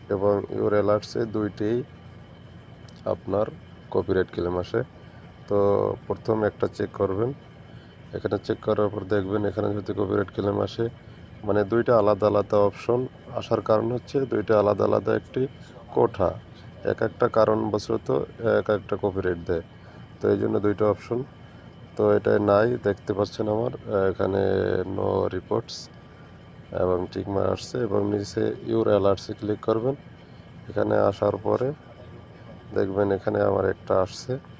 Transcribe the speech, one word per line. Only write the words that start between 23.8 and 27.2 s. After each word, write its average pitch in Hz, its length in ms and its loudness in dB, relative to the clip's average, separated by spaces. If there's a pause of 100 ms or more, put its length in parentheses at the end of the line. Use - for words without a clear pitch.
এখানে 98 320 0 (540)
no 98 120 -2 (280)
reports 104 400 -4 (1080)
এবং 90 300 0
টিক 98 160 -6